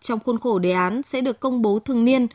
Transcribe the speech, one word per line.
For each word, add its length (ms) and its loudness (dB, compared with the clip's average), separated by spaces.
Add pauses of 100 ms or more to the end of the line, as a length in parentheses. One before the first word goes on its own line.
trong 240 -6
khuôn 160 -2
khổ 180 0
đề 140 2
án 300 0
sẽ 180 -4
được 200 -2
công 220 -2
bố 160 2
thường 260 0
niên, 300 4